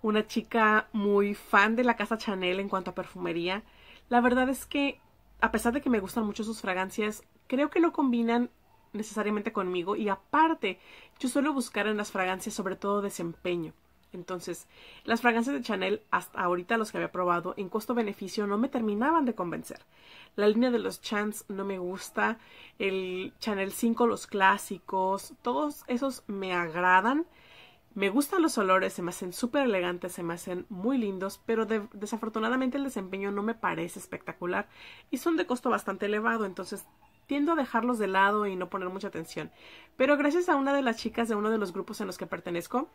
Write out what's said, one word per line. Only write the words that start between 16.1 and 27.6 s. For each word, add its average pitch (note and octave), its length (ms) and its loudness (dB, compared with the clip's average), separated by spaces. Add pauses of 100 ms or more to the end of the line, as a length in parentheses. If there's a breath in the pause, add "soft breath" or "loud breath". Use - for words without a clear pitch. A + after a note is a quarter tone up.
hasta - 300 -2
ahorita, F3+ 380 0
los G#3+ 120 -2
que F#3+ 60 -8
había E3+ 160 -4
probado, F3 460 0
en F#3+ 100 -6
costo-beneficio G#3+ 760 -2
no G3+ 100 0
me A#3+ 140 0
terminaban B3 560 2
de A3 80 0
convencer. E3 500 -8 (520 loud breath)
La G#3 120 4
línea A#3 220 6
de A#3 80 2
los F#3+ 240 -4
Chants G#3 460 -4
no G3 180 -6
me G3 120 -4
gusta, F#3+ 600 -2 (400 loud breath)
el F#3+ 600 -4
Chanel G3 340 -2
cinco, A#3 340 2
los G#3 200 -2
clásicos, F#3+ 1160 0
todos C#4+ 440 -4
esos B3+ 400 -4
me F#3+ 280 -4
agradan. F#3 720 4 (680 loud breath)